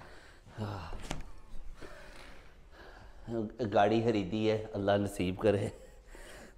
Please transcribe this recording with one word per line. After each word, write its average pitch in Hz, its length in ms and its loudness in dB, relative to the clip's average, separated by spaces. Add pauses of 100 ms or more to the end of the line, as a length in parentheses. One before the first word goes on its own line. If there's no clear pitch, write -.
(580)
हाँ। 101 340 -6 (2750)
गाड़ी 107 400 6
ख़रीदी 107 440 2
है, 107 120 4 (160)
अल्लाह 101 240 4
नसीब 95 400 0
करे, 104 340 4 (840)